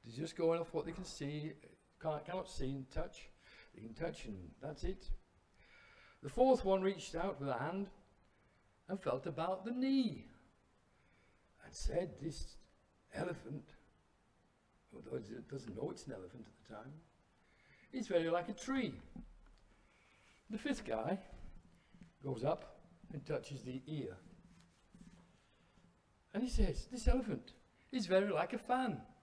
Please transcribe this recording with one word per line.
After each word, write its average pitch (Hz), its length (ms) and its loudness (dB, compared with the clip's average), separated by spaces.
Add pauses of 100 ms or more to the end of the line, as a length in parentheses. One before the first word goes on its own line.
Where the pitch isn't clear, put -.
They're 113 120 -12
just 156 200 -6
going 165 240 4
off 165 120 -6
what 156 140 -2
they 165 60 -6
can 180 120 -8
see, 147 480 -6 (480)
can't, 151 240 -4
cannot 185 240 -6
see 135 220 -4
and 135 200 -8
touch. - 380 -6 (460)
They - 60 -18
can 110 140 -12
touch 165 320 -8
and 104 100 -8 (240)
that's 151 240 -8
it. - 260 -4 (1120)
The 131 60 -10
fourth 254 340 12
one 190 200 8
reached 190 320 2
out 170 260 0
with 139 80 0
a 123 100 2
hand 185 300 0 (960)
and 190 140 -2
felt 131 260 -2
about 175 380 -2
the 226 60 -4
knee 262 560 2 (1400)
and - 100 -20
said, 165 460 2
"This - 380 -6 (560)
elephant," - 600 -6 (1200)
although - 220 -10
it 113 320 -10
doesn't 131 260 -10
know - 160 -6
it's - 160 -12
an 139 60 -8
elephant 101 340 -14
at - 220 -20
the 117 60 -14
time, 117 180 -14 (1000)
"is 262 160 -6
very 165 200 2
like 165 220 0
a 208 40 -6
tree." 254 380 -2 (1600)
The 214 80 -6
fifth - 260 -4
guy 117 340 -2 (1040)
goes 127 220 -4
up 160 340 -2 (360)
and 147 100 -8
touches 139 380 -6
the 127 240 -8
ear. 120 320 -6 (2250)
And 208 80 0
he 254 80 -2
says, - 420 4
"This 254 160 2
elephant 220 460 2 (360)
is 240 140 -2
very 190 260 6
like - 220 2
a 254 60 -2
fan." 247 420 2 (220)